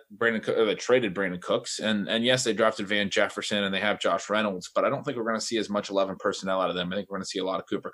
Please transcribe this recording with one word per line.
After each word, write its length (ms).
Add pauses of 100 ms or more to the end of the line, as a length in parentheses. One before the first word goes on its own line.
(100)
Brandon 320
Cook, 160
or 80
they 80
traded 400
Brandon 260
Cooks, 380
and, 280
and 160
yes, 220
they 80
drafted 340
Van 220
Jefferson 560
and 100
they 60
have 180
Josh 300
Reynolds, 460
but 100
I 60
don't 140
think 120
we're 80
gonna 160
see 160
as 140
much 180
eleven 280
personnel 440
out 80
of 80
them. 160
I 40
think 120
we're 80
gonna 80
see 140
a 60
lot 160
of 60
Cooper 280